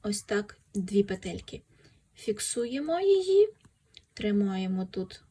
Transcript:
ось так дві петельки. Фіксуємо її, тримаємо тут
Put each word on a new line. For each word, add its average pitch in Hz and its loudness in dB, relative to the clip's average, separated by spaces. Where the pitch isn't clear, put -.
ось 208 -4
так 208 -4
дві 202 2
петельки. 185 -6
Фіксуємо 254 -4
її, 392 6
тримаємо 190 0
тут - -10